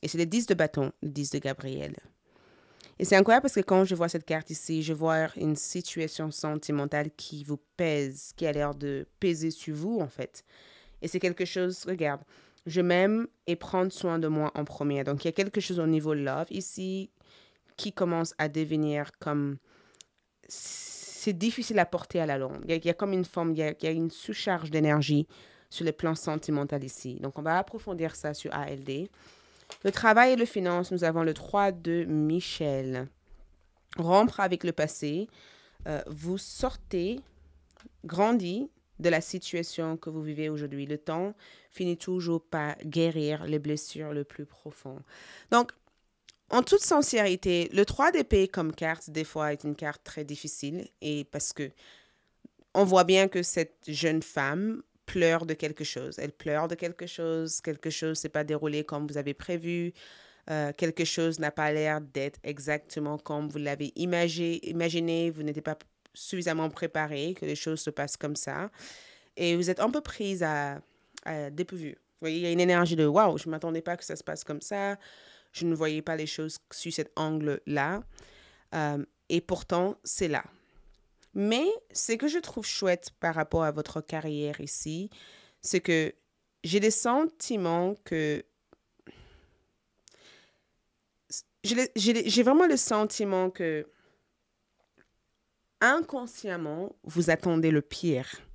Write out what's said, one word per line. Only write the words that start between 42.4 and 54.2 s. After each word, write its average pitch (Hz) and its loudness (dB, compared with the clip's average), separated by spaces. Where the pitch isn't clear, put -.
par 151 -4
guérir 156 0
les 151 -2
blessures 151 -6
les 143 -4
plus 147 -14
profondes. 139 -16
Donc, 240 4
en 247 4
toute 403 6
sincérité, 190 4
le 196 8
trois 285 2
d'épée 220 4
comme 160 -2
carte, 160 -4
des 156 -2
fois, 151 -2
est 147 -8
une 147 -4
carte 147 -6
très - -8
difficile. 147 -8
Et 147 -4
parce - -4
que 139 -8
on 202 8
voit 185 8
bien 190 8
que 185 0
cette - 0
jeune 156 0